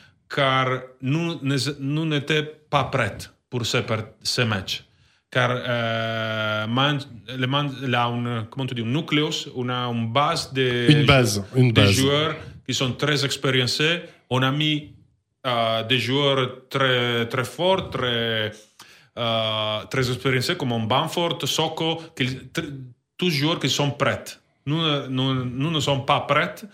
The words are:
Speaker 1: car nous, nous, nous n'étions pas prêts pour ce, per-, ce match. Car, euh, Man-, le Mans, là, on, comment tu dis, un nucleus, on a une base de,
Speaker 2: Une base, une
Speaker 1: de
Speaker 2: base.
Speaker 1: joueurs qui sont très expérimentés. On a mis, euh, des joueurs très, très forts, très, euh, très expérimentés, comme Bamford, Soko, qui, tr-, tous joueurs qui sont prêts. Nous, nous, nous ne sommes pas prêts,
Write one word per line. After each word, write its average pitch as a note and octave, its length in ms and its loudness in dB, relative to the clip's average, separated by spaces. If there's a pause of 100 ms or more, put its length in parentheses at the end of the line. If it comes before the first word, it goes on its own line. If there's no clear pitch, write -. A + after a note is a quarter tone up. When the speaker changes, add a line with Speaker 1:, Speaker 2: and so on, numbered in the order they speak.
(300)
Speaker 1:
car C3 520 2 (200)
nous, D#3+ 400 0
nous, C3+ 140 0 (240)
nous D3 260 -2
n'étions D3+ 420 0 (220)
pas C#3 160 2
prêts A#2 320 -2 (320)
pour A#2 160 -4
ce, B2+ 120 0
per-, A2 340 -4 (100)
ce - 200 -2
match. G#2+ 420 -2 (480)
Car, B2 220 2
euh, A2+ 1120 -2
Man-, C#3 320 2 (380)
le B2+ 100 0
Mans, C#3+ 220 0 (120)
là, A#2+ 280 2
on, A#2+ 400 -4
comment C3+ 160 -6
tu B2+ 100 -6
dis, A#2+ 60 -4
un A2 40 -4
nucleus, D3+ 680 0
on B2 140 -4
a B2 180 -4
une A#2 240 -2
base D3+ 420 2
de, B2 360 2
Speaker 2:
Une D3 160 6
base, A#2 380 6 (120)
une B2+ 160 8
Speaker 1:
de A2+ 100 6
Speaker 2:
base. G2+ 100 8
Speaker 1:
joueurs C#3+ 440 2 (320)
qui B2+ 60 -2
sont B2+ 200 0
très D3 300 0
expérimentés. C#3 760 0 (300)
On B2+ 120 2
a C3 100 4
mis, D3+ 420 -2 (520)
euh, A2+ 380 0
des B2 160 2
joueurs C3+ 680 0
très, B2 580 2
très B2+ 160 -2
forts, F3+ 460 0
très, A#2 600 -2 (680)
euh, A2 640 -2 (100)
très B2+ 200 0
expérimentés, B2+ 460 0
comme A#2 320 -2
Bamford, D#3 580 0
Soko, D#3+ 560 -2 (140)
qui, C3 100 0 (280)
tr-, D#3+ 180 -4 (460)
tous F3+ 120 0
joueurs D#3+ 300 0
qui D3 100 0
sont C#3+ 220 0
prêts. A2 320 -2 (420)
Nous, D#3 160 0 (280)
nous, C3 360 0
nous C3 260 -2
ne D#3+ 80 0
sommes C3+ 260 0
pas C#3 160 4
prêts, D#3 340 0 (180)